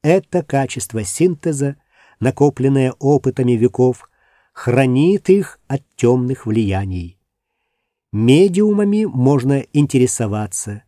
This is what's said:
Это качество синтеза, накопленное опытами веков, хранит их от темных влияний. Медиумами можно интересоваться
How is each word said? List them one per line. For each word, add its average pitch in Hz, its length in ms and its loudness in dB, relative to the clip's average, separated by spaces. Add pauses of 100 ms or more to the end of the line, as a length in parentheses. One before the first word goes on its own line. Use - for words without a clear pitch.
Это 180 400 0
качество 127 600 -6
синтеза, 147 720 -2 (420)
накопленное 135 800 0
опытами 131 540 0
веков, 123 560 0 (460)
хранит 135 760 0
их 196 380 0
от 139 140 -4 (140)
темных 123 500 0
влияний. 95 720 -4 (960)
Медиумами 202 920 2
можно 135 680 0
интересоваться 107 1160 -2